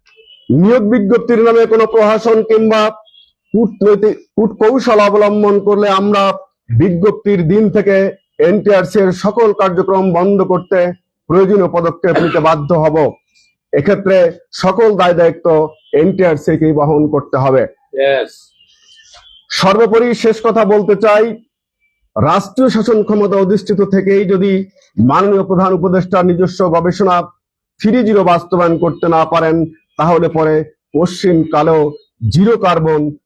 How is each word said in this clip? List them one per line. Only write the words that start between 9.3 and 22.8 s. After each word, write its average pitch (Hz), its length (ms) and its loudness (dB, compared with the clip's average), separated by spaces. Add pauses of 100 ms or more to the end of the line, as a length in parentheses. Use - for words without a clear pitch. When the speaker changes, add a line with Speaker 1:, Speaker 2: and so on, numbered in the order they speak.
Speaker 1:
কার্যক্রম 190 600 0
বন্ধ 190 300 0
করতে 180 360 -2 (500)
প্রয়োজনীয় 185 400 2
পদক্ষেপ 165 540 -2
নিতে 170 180 -2
বাধ্য 151 340 -2
হব। 156 220 0 (760)
এক্ষেত্রে 190 440 0 (360)
সকল 190 440 0
দায় 180 180 2
দায়িত্ব 165 320 0 (460)
এনটিআরসি 170 680 0
কেই 156 140 0
বহন 147 360 0
করতে 143 280 -4
হবে। 131 260 2 (400)
Speaker 2:
Yes। 135 280 -2 (1200)
Speaker 1:
সর্বোপরি 220 640 2
শেষ 220 280 0
কথা 226 220 0
বলতে 208 320 2
চাই, 214 280 2 (920)
রাষ্ট্রীয় 190 520 0
শাসন 220 340 0